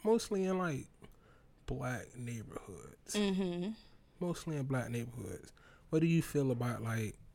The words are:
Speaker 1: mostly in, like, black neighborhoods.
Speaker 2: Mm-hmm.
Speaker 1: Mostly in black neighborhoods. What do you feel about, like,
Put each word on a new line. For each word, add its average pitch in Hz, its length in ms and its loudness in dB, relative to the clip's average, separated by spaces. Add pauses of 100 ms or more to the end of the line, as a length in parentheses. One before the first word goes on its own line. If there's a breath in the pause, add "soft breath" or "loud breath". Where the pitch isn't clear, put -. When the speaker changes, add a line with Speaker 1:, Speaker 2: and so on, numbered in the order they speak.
Speaker 1:
mostly 214 400 4
in, 185 140 2
like, 170 300 0 (800 soft breath)
black 127 500 -4
neighborhoods. - 1000 -8
Speaker 2:
Mm-hmm. 190 560 2 (480 soft breath)
Speaker 1:
Mostly 165 380 -2
in 135 80 0
black 127 240 0
neighborhoods. 120 640 -6 (360 soft breath)
What 160 100 2
do 165 80 6
you 165 140 6
feel 139 300 2
about, 120 320 -2
like, 113 340 -2 (180)